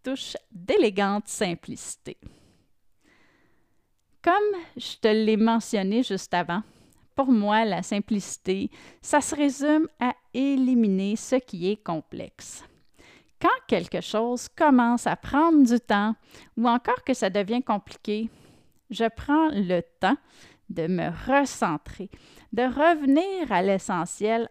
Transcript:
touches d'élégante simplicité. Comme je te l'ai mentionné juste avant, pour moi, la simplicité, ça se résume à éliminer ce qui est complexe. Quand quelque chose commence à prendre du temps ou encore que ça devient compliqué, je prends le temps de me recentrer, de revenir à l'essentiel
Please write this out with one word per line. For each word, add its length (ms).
touches 320
d'élégante 760
simplicité. 920
Comme 100
je 220
te 100
l'ai 280
mentionné 680
juste 280
avant, 300
pour 160
moi, 320
la 180
simplicité, 880
ça 220
se 120
résume 540
à 160
éliminer 840
ce 200
qui 340
est 120
complexe. 800
Quand 80
quelque 360
chose 460
commence 580
à 100
prendre 500
du 140
temps 340
ou 100
encore 360
que 100
ça 160
devient 320
compliqué, 680
je 180
prends 400
le 320
temps 200
de 180
me 220
recentrer, 1000
de 100
revenir 880
à 120
l'essentiel 880